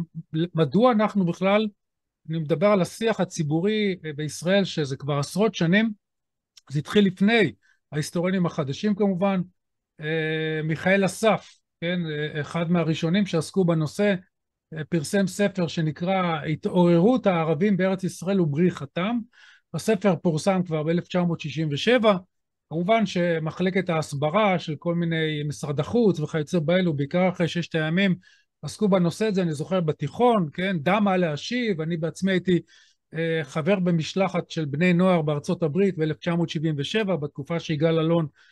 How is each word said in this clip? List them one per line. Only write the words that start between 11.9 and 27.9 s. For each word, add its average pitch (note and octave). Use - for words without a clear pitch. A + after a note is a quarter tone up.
אה, D3+
אחד E3
מהראשונים E3+
שעסקו F3
בנושא, E3+
אה, D#3
פרסם F3+
ספר F#3+
שנקרא E3+
"התעוררות F3
הערבים E3
בארץ F#3+
ישראל F3+
ובריחתם". E3+
הספר F#3+
פורסם F3+
כבר D#3
באלף E3
תשע F3+
מאות E3+
שישים D#3
ושבע, G#3+
כמובן F#3+
שמחלקת F3
ההסברה D#3+
של D3+
כל E3+
מיני D#3+
משרד D3
החוץ G3+
וכיוצא D#3
באלו, E3+
בעיקר D#3+
אחרי F3
ששת -
הימים, E3+